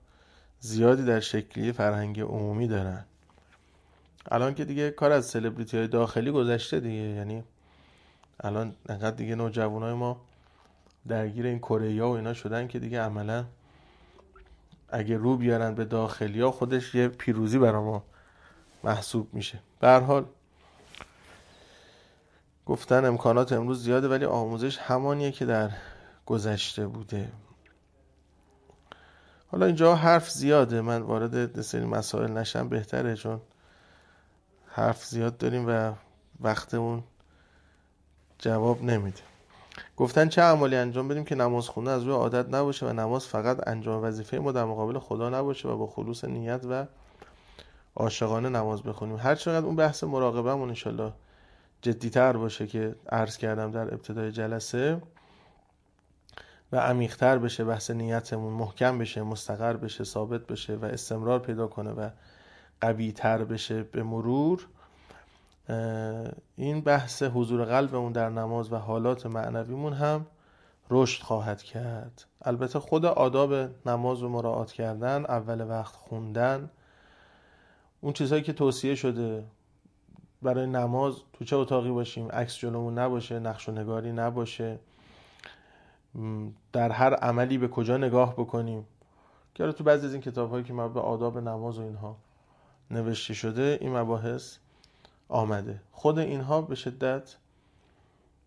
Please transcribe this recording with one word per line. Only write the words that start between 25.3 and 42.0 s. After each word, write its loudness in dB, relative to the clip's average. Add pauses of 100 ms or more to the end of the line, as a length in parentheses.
که -4
در 2 (540)
گذشته -2
بوده. -6 (2250)
حالا 2
اینجا 8
حرف 6
زیاده، 6
من 0
وارد 0
یه -6
سری -4
مسائل -2
نشم -4
بهتره، -2
چون -6 (1300)
حرف 0
زیاد -2
داریم 0
و 2 (480)
وقتمون -2 (1400)
جواب 2
نمیده. 0 (760)
گفتن 6
چه 4
اعمالی 6
انجام 0
بدیم -2
که -4
نماز 2
خوندن -2
از 0